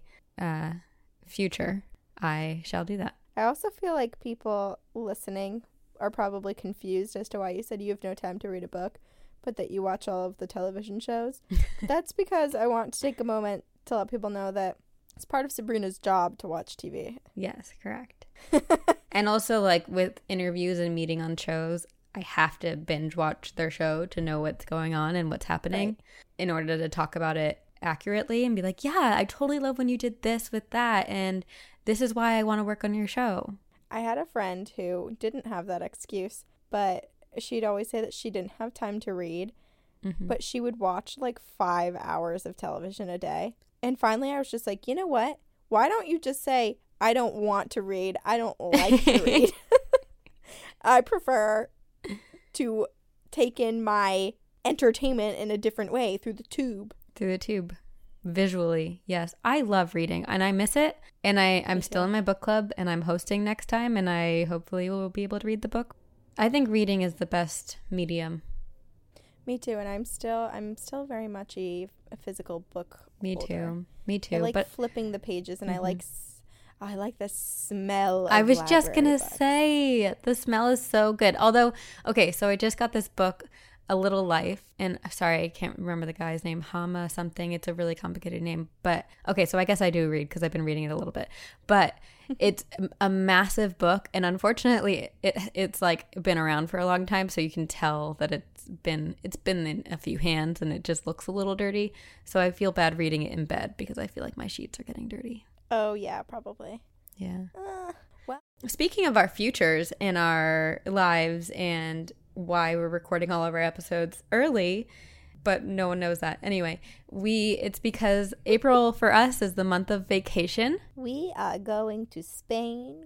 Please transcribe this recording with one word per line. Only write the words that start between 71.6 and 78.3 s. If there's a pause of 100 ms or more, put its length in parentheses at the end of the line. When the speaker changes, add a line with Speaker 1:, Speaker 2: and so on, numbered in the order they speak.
Speaker 2:
a
physical (120)
book (120)
Speaker 1:
Me
Speaker 2:
holder.
Speaker 1:
too. (220)
Me
Speaker 2:
I
Speaker 1:
too,
Speaker 2:
like
Speaker 1:
but
Speaker 2:
flipping
the
pages,
and
I
Speaker 1:
Mm-hmm.
Speaker 2:
like
s-, (380)
I
like
the
smell
of